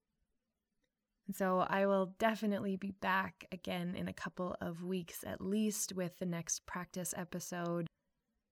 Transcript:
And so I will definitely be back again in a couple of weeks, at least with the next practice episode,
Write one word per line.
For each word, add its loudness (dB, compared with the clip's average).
And -4
so 4
I 4
will 4
definitely 2
be -4
back 0
again -4
in -2
a -4
couple -4
of -6
weeks, -4
at -6
least 0
with -2
the -2
next 0
practice -6
episode, -2